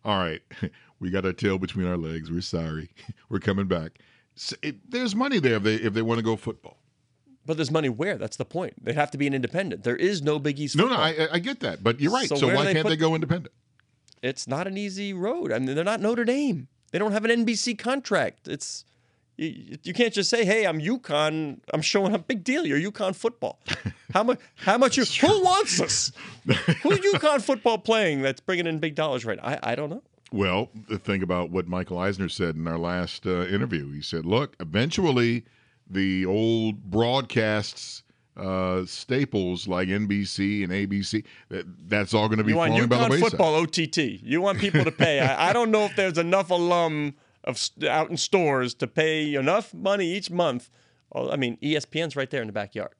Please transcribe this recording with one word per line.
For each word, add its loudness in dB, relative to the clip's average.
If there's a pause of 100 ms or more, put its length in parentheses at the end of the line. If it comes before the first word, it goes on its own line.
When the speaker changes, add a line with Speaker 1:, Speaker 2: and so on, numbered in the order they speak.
Speaker 1:
all 2
right, -2 (300)
<laughs> - (300)
we -4
got 0
our 0
tail 0
between -2
our -2
legs. -8
We're -2
sorry. -6 (200)
<laughs> -18
We're -2
coming 0
back." -4 (380)
So -10
it, -10
there's -2
money 0
there 4
if 0
they, 4
if 0
they 0
wanna 0
go 0
football. -12 (680)
Speaker 2:
But -4
there's -2
money 2
where? -4
That's -8
the -4
point. -8
They'd -4
have 0
to -10
be 2
an 0
independent. -4
There 0
is 0
no 0
Big -4
East -4
Speaker 1:
No, 6
no, 0
Speaker 2:
football. 0
Speaker 1:
I, -4
I 2
get -6
that. -6
But 0
you're 2
right. 0
Speaker 2:
So 0
Speaker 1:
So 4
Speaker 2:
where 4
do 4
Speaker 1:
why 2
Speaker 2:
they 2
Speaker 1:
can't 2
Speaker 2:
put 2
Speaker 1:
they 2
go 2
independent? -2 (720)
Speaker 2:
It's -6
not -2
an -6
easy -6
road. -4
I 0
mean, -2
they're 0
not 0
Notre 0
Dame. 0 (220)
They -4
don't 0
have 0
an 2
N 2
B 0
C -2
contract. -2
It's, -10 (520)
you, -8
you -8
can't 2
just 0
say, 2
"Hey, 4
I'm 0
uconn. 0 (120)
I'm 0
showing 2
up." -2
Big -4
deal. 0
You're 2 (100)
uconn -4
football. -4 (260)
Speaker 1:
<laughs> -10
Speaker 2:
How 6
mu-, 4 (180)
how 4
much 6
you, 4
Speaker 1:
That's 0
true. 6
Speaker 2:
who 6
wants 4
us? 0 (180)
Speaker 1:
<laughs> -14 (360)
Speaker 2:
Who's 4
uconn 4
football 2
playing 2
that's 0
bringing -2
in -2
big -4
dollars -2
right -2
now? -14
I, -4
I 0
don't -6
know. -10 (300)
Speaker 1:
Well, 0 (180)
the -4
thing -2
about -2
what -2
Michael -4
Eisner -2
said -2
in -4
our -4
last, -4
uh, 0
interview, -2
he -10
said, -6
Look, 0
eventually 2 (460)
the 0
old 0
broadcasts 0 (320)
uh, -2
staples -2
like 0
N 0
B 0
C -2
and -4
A -2
B -2
C, -2 (240)
that, -8 (240)
that's 0
all 4
gonna 2
be 2
Speaker 2:
You 4
want 2
Speaker 1:
falling 4
by 4
the 4
Speaker 2:
uconn 2
Speaker 1:
wayside. 4
Speaker 2:
football 2
O 4
T -2
T. -2
You 0
want 0
people 2
to 0
pay. 2
I, 4
I 4
don't 2
know 4
if -2
there's 2
enough 2
alum 2 (300)
of -4
st-, -4
out 2
in -4
stores 2
to -4
pay 0
enough 0
money 0
each -6
month. 0 (440)
Oh, -4
I -2
mean, -2
E 0
S -2
P -6
N's -4
right -4
there -4
in -6
the -12
backyard. -8